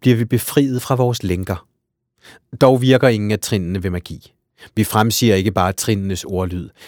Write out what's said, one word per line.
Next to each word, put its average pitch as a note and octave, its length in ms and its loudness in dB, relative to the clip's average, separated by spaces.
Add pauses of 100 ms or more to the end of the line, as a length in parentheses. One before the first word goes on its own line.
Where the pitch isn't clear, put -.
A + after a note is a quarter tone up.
bliver B2+ 160 4
vi A#2 80 0
befriet B2+ 580 -2
fra - 120 -2
vores B2 280 -2
lænker. F#2 440 -4 (960)
Dog C3 220 4
virker C3 260 4
ingen G#2 220 0
af G#2 100 -2
trinene F#2 420 -4
ved F#2+ 80 -4
magi. - 420 -10 (440)
Vi A2 80 2
fremsiger A2 500 2
ikke F#2+ 180 0
bare F#2 200 0
trinnenes G2 520 -4
ordlyd. F2+ 440 -6 (200)